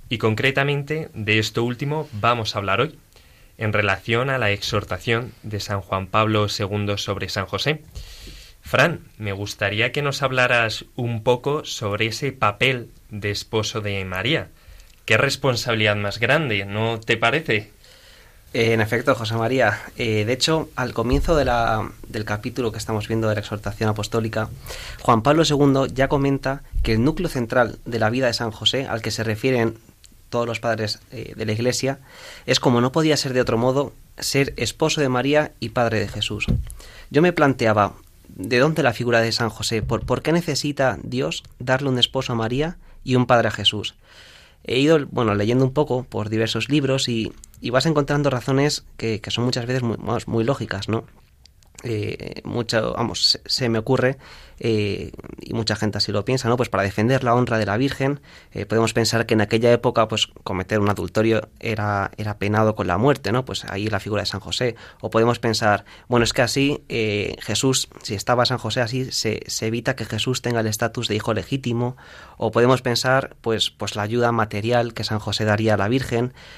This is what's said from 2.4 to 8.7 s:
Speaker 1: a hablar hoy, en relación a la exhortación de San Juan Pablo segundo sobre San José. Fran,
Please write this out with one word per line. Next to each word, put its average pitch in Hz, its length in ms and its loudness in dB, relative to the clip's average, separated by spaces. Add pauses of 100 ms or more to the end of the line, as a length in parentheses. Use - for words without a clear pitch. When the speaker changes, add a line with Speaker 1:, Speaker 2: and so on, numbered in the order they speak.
Speaker 1:
a - 20 -6
hablar 98 240 0
hoy, 156 160 -2 (600)
en 107 120 -2
relación 104 600 0
a 131 80 -2
la 110 100 0
exhortación 104 840 -4 (120)
de 107 160 -8
San 98 220 -6
Juan 95 260 -6
Pablo 107 420 2
segundo 101 480 -2
sobre 98 320 -6
San 98 160 -4
José. 147 380 -4 (800)
Fran, 139 380 2 (180)